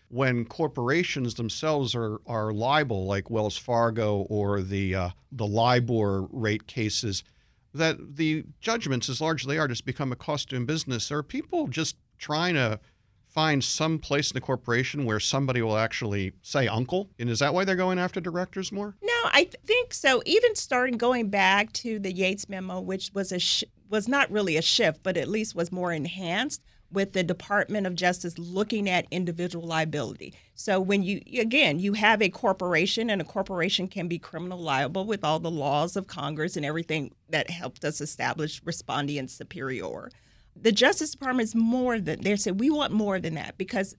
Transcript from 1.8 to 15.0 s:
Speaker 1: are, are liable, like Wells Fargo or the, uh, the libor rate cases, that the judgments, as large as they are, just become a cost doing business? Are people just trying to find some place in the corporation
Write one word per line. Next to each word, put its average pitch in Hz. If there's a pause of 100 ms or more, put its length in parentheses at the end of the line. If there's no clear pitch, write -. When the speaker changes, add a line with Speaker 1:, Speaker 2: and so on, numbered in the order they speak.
Speaker 1:
are, 113
are 110
liable, 120
like 98
Wells 107
Fargo 113 (100)
or 101
the, 95
uh, 90 (200)
the 110
libor 113
rate 110
cases, 107 (520)
that 147
the 156 (180)
judgments, 170
as 123
large 156
as 123
they 147
are, 151
just 117
become 135
a 123
cost -
doing 127
business? 135
Are 151
people 294
just 156 (200)
trying 165
to 113 (480)
find 156
some 160
place 143
in -
the 131
corporation 127